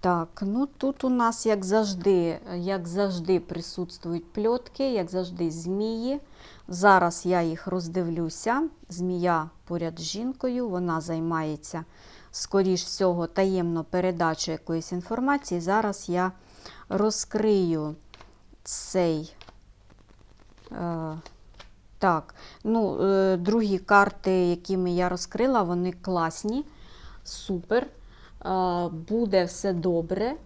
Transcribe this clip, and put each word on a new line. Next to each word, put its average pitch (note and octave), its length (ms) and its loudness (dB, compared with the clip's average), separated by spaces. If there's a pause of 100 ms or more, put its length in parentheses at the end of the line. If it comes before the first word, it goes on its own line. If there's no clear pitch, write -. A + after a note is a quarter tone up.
Так, E3+ 380 0
ну A#3+ 220 0
тут - 360 -4
у C4 60 2
нас, A#3 360 2
як G3+ 200 2
завжди, F#3 720 2 (160)
як F3 320 -2
завжди, F3+ 520 0
присутствують E3+ 960 -8
пльотки, B3 580 -2
як F#3+ 180 -2
завжди, F3 420 -2
змії. A3 720 -2 (460)
Зараз F3+ 580 6
я F3+ 160 4
їх E3 260 -2
роздивлюся. F3+ 1000 -2 (200)
Змія F3 600 0 (160)
поряд E3 340 -6
з E3 40 -10
жінкою, B3 680 -4
вона F3+ 320 -2
займається, D#3+ 840 -4 (460)
скоріш F#3+ 520 2
всього, F3 440 0
таємно F3 560 0
передачею E3+ 760 -2
якоїсь E3 300 -4
інформації. A#3 680 -2
Зараз G3 480 0
я F3+ 220 0 (580)
розкрию G#3 1040 2 (680)
цей, E3 720 -2 (1400)
е, D#3+ 460 -6 (840)
так, E3+ 360 2 (280)
ну, A3 380 2
е, F#3+ 360 4
другі G3+ 400 2
карти, G3+ 540 4
якими F3+ 600 2
я F3+ 180 2
розкрила, A3 540 0
вони F3 280 0
класні, F#3 720 -2 (580)
супер. - 640 -2 (580)
Е, F3+ 440 0
буде F#3+ 540 2
все F3+ 300 -2
добре F3+ 640 0 (100)